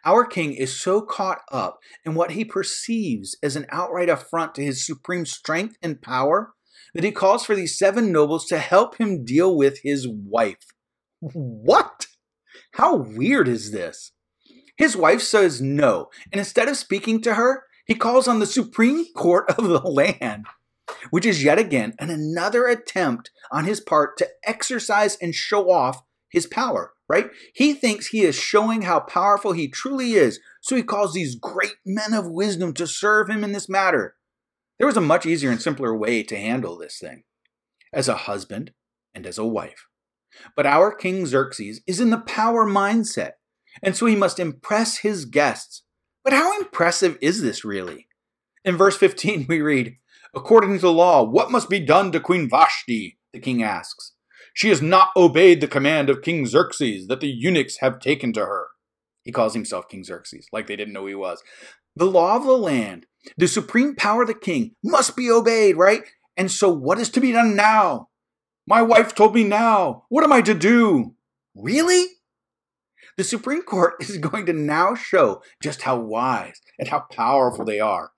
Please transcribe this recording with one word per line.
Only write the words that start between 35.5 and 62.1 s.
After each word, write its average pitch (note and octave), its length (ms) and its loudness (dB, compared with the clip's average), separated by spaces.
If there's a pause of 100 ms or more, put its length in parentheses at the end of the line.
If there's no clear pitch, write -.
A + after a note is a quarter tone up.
and A#2 100 -2
simpler B2+ 340 -4
way G#2+ 280 -2
to G#2+ 120 -10
handle G2+ 420 -6
this E2 220 -18
thing, D2+ 240 -18 (680)
as C3 140 -2
a A2 80 -2
husband G#2 560 -10 (420)
and F2+ 140 -18
as F2+ 100 -12
a A2 80 -6
wife. A2 400 -8 (720)
But D3 100 0
our E3+ 280 4
King F#3 320 -6
Xerxes A#2+ 600 -4
is F#3 140 -6
in A#3+ 100 2
the A3+ 80 2
power A3+ 480 -2
mindset, G3+ 680 -2 (480)
and F#3+ 140 -2
so A#3 100 -2
he A3 100 4
must G3 240 0
impress G#3 600 -4
his G3 260 -4
guests. B2+ 580 -2 (400)
But C4+ 100 2
how F4 260 2
impressive E3+ 600 -2
is F3+ 200 -2
this A#2 220 -4
really? F#2 440 -10 (580)
In F3+ 120 0
verse G3 200 4
fifteen, F#3+ 500 0
we D#3+ 140 0
read, C#3 360 -2 (360)
"According G3+ 420 4
to F3 40 -4
the F3 140 4
law, E3 300 6
what C3+ 280 0
must B3 180 -2
be G3 100 0
done E3+ 320 2
to D#3 80 -2
Queen E3+ 300 -2
Vashti?" A#2+ 720 0 (140)
the A#2+ 60 -18
king B2+ 220 -4
asks. - 520 -8 (400)
"She G#3 160 0
has D3+ 120 4
not F#3 340 4
obeyed F3 460 8
the D3 60 0
command C#3+ 420 0
of C3+ 120 0
King E3 240 -4
Xerxes A2+ 600 -2
that B2 120 -4
the D3+ 80 -6
eunuchs C#3 520 -2
have B2+ 200 -2
taken C3 340 -2
to G#2+ 120 -2
her." F#2+ 220 -8 (560)
He A#2+ 80 -14
calls A2 220 0
himself G2+ 360 -8
King F#2+ 140 -18
Xerxes, - 480 -18
like A2 160 -10
they G#2 80 -10
didn't G#2 180 -12
know G2 120 -10
he G2 100 -10
was. F#2 280 -10 (520)
The E3 100 0
law F#3 320 4